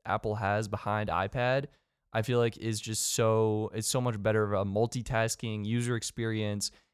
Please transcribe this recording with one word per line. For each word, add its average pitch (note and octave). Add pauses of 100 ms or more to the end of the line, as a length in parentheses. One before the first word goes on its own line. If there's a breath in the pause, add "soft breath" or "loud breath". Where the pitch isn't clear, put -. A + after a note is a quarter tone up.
Apple G#2+
has G#2
behind G#2
iPad, B2 (460)
I A2+
feel B2
like A#2
is A2
just -
so, A2
it's A2
so B2+
much A#2
better G#2+
of G2+
a -
multitasking A2+
user A#2+
experience, A2 (220 soft breath)